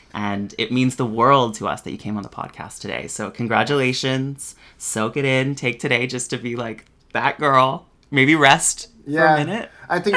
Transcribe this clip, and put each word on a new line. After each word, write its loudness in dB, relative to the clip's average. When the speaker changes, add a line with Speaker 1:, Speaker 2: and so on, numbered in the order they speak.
Speaker 1:
And -4
it -4
means 2
the -2
world 2
to -4
us -4
that -10
you -8
came -8
on -6
the -12
podcast -12
today. -8
So -8
congratulations. -2
Soak -4
it 0
in. 2
Take -4
today -2
just -6
to -2
be, -8
like, -8
that 0
girl. 2
Maybe 4
rest 4
Speaker 2:
Yeah. 4
Speaker 1:
for 2
a -4
minute. -6
Speaker 2:
I 0
think 0